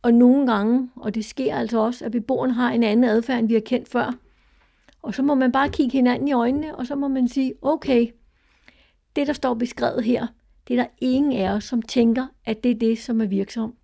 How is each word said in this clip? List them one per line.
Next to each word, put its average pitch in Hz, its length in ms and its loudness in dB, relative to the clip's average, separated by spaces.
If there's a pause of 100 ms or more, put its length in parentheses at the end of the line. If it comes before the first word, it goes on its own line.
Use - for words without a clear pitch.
Og 240 120 4
nogle 247 400 6
gange, 240 420 0
og 208 200 -8
det 220 100 -4
sker - 300 -4
altså 226 240 -2
også, 233 260 -2
at 226 60 -6
beboerne 254 420 -2
har 240 180 0
en 233 120 0
anden 226 200 4
adfærd, 233 360 0
end 226 80 0
vi 220 60 2
har 220 80 2
kendt 254 280 -4
før. 247 260 -2 (840)
Og 247 120 -8
så 262 100 -2
må 285 120 2
man 262 160 2
bare 277 180 0
kigge 269 280 0
hinanden 247 300 2
i 285 60 0
øjnene, 277 420 -2
og 247 120 -8
så 285 80 -6
må 277 120 -2
man 262 200 0
sige, 262 340 -2
"Okay, 262 460 2 (1080)
det, 285 120 0
der 294 60 -2
står 262 200 -2
beskrevet 247 500 -4
her, 233 240 0 (400)
det 240 120 0
er 254 40 0
der 247 140 -6
ingen 262 360 0
af 196 160 0
os, 208 140 -2
som 240 180 -4
tænker, 233 460 0 (180)
at 220 180 -4
det 247 80 2
er 226 80 -2
det, 226 200 0
som 226 220 -2
er 220 40 0
virksom." 196 480 -4 (100)